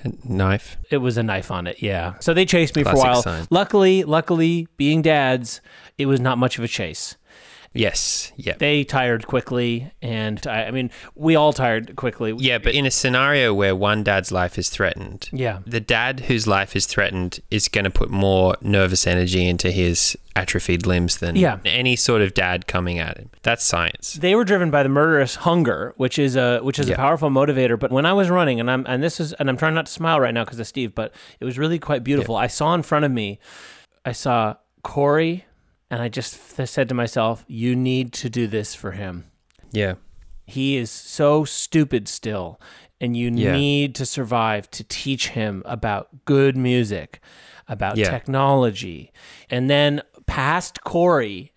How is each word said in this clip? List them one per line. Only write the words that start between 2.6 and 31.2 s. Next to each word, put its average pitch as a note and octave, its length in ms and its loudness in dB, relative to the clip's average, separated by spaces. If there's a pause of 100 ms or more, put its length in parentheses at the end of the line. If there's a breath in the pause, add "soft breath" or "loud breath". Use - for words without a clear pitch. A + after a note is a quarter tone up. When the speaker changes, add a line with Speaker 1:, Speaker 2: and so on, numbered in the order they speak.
Speaker 2:
me D3 80 2
Speaker 1:
Classic C#3 200 4
Speaker 2:
for B2+ 40 6
a B2 60 4
while. B2 100 4
Speaker 1:
sign. E2+ 280 -4
Speaker 2:
Luckily, F#3+ 520 4
luckily, E3 640 0 (120)
being D3+ 220 2
dads, C3+ 600 2 (360 loud breath)
it C#3 100 -2
was C3+ 120 4
not B2 200 2
much B2 200 0
of A#2 60 -4
a A#2+ 40 -2
chase. - 480 -6 (560 loud breath)
Speaker 1:
Yes, - 640 -4
yeah. - 220 -8
Speaker 2:
They D3 240 2
tired B2 460 -2
quickly, B2 640 -2 (100)
and A2 420 -6
I, A2+ 200 -4
I A2 80 -8
mean, B2+ 180 -4 (240 loud breath)
we D#3+ 220 2
all D3+ 160 4
tired A#2 420 -2
quickly. - 420 -4
Speaker 1:
Yeah, B2 220 0
but A#2 160 0
in A#2+ 100 2
a C3 60 2
scenario C3 640 2
where G2 220 2
one G#2 260 0
dad's G2 300 0
life F2+ 260 -2
is F2+ 120 -4
threatened, G2 640 -4
Speaker 2:
Yeah. A#2 320 -6
Speaker 1:
the A#2 140 -4
dad A#2+ 420 0
whose A2+ 280 0
life G2 260 2
is F#2+ 120 0
threatened F#2 520 -2 (100)
is G#2+ 200 -2
gonna G2 220 0
put - 200 2
more F#2+ 500 4
nervous F#2+ 460 2
energy F2+ 400 2
into F2+ 240 0
his F2 460 0 (180)
atrophied F2 500 -2
limbs F2 340 0
than E2+ 180 -2
Speaker 2:
Yeah. B2+ 280 2
Speaker 1:
any B2 300 2
sort A#2 280 2
of F#2+ 120 0
dad F2+ 320 0
coming F2+ 320 -2
at - 200 -6
him. - 120 -18 (120)
That's A#2 220 0
science. - 500 -2
Speaker 2:
They F3+ 200 2
were A#3 100 4
driven F3+ 280 2
by C#3+ 100 4
the C3+ 60 2
murderous C#3+ 480 2
hunger, C#3+ 600 2
which B2+ 220 -2
is C3+ 160 2
a, B2 280 4
which C3+ 180 -2
is C3 80 0
a - 20 0
Speaker 1:
Yeah. - 60 0
Speaker 2:
powerful C#3+ 340 2
motivator. C3 480 2
But B2+ 140 0
when C#3 120 2
I F3 100 4
was F#3+ 160 2
running, D#3 280 2
and A#2 100 0
I'm, B2+ 200 0
and B2+ 120 -2
this D#3+ 200 -2
is, D3+ 140 -4
and C#3 140 -2
I'm B2+ 80 0
trying D#3+ 180 0
not D#3+ 120 -2
to - 60 -12
smile E3 260 0
right A#2 160 2
now A#2 100 0
'cause A#2 140 -14
of A2+ 80 -6
Steve, A#2 300 -6
but A2 180 -6 (240 loud breath)